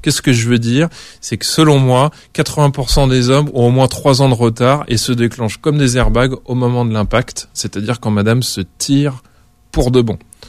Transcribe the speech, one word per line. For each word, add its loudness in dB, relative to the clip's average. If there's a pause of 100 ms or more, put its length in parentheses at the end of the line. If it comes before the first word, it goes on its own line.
Qu'est-ce -2
que 2
je 0
veux 2
dire ? 0 (320)
C'est -8
que -8
selon 4
moi, 2 (220)
quatre-vingts 0
pour -4
cent 4
des 2
hommes 2
ont 2
au 4
moins 4
trois 0
ans 4
de 2
retard 0
et 0
se -2
déclenchent -4
comme -2
des 2
airbags 2 (100)
au -6
moment 0
de -2
l'impact, -4
c'est-à-dire -6
quand -4
madame 0
se -6 (160)
tire -2 (480)
pour 0
de 4
bon. -2 (300)